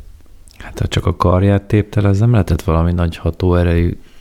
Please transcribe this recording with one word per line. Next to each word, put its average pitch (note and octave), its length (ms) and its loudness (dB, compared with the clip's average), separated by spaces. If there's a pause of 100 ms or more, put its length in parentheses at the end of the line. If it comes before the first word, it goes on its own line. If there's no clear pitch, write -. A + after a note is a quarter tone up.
(580)
Hát, - 220 -16
ha - 80 -2
csak - 180 -4
a F2 100 -2
karját G2 480 2
tépte G#2 380 -2
le, G2+ 80 2
ez G2 100 0
nem A#2 120 2
lehetett G2+ 300 0
valami E2 300 0
nagy E2+ 260 -2
hatóerejű F2 800 0 (240)